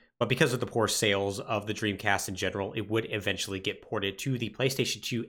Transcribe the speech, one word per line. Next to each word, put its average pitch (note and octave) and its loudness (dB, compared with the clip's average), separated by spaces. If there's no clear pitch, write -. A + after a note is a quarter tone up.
but A2+ 2
because C3 4
of B2+ 0
the G#2 -2
poor A2 2
sales G2+ 2
of G#2+ -2
the A2 -2
Dreamcast G2 0
in F#2+ -4
general, F#2+ -2
it G#2 -4
would A2 0
eventually G2 -2
get G2 -4
ported G2 -4
to C3+ -2
the A2+ -4
PlayStation C3 -2
two A#2 -4